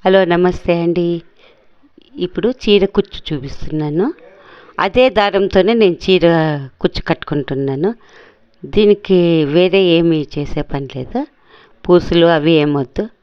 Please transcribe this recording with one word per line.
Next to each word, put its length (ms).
హలో, 200
నమస్తే 560
అండి. 400
ఇప్పుడు 340
చీర 360
కుచ్చు 500
చూపిస్తున్నాను. 760
అదే 300
దారంతోనే 640
నేను 220
చీర 120
కుచ్చు 260
కట్టుకుంటున్నాను. 880
దీనికి 800
వేరే 380
ఏమీ 440
చేసే 240
పని 340
లేదు, 300
పూసలు 380
అవి 260
ఏమొద్దు. 560